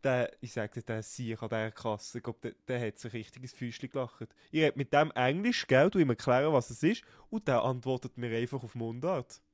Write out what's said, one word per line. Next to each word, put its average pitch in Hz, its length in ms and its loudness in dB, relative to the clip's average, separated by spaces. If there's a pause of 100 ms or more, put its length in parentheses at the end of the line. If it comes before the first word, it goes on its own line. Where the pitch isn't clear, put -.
der, 123 360 2
ich - 140 -12
sag 107 200 -6
dir, 117 100 -10
der 110 180 -6
Sieg 113 400 -8
an 113 80 -6
dieser 110 220 -2
Kasse, - 480 -6
ich - 40 -18
glaub, - 180 -8
der, 117 120 -8 (140)
der 123 200 -2
hat 104 120 -8
sich 117 140 -12
richtig 117 280 -12
ins 123 120 -14
Fäustchen 123 360 -10
gelacht. 123 380 -8 (240)
Ich 156 100 2
rede 151 160 2
mit 139 160 -2
dem 147 180 6
Englisch, 165 540 0
gell, 139 240 6
du 202 80 0
ihm 156 120 4
erklären, 131 440 4
was 127 160 4
es 117 140 -8
ist, 190 200 2 (280)
und 220 160 -4
der 123 160 4
antwortet 127 540 -2
mir 120 200 -4
einfach 123 260 -4
auf 113 120 -14
Mundart. 123 680 -4 (120)